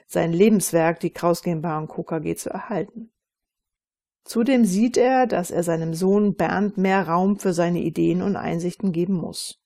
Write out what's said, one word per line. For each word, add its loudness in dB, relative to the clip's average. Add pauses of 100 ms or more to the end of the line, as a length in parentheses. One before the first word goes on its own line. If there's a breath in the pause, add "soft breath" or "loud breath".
sein -2
Lebenswerk, 2
die -4
Kraus -2
G -2
M -4
B -4
H -4
und -8
Co. -10
K -6
G, -4
zu -10
erhalten. -8 (1120)
Zudem 2
sieht 2
er, 4
dass -2
er -2
seinem -2
Sohn 2
Bernd -2
mehr 2
Raum 2
für 0
seine 0
Ideen 0
und -2
Einsichten -4
geben 0
muss. -8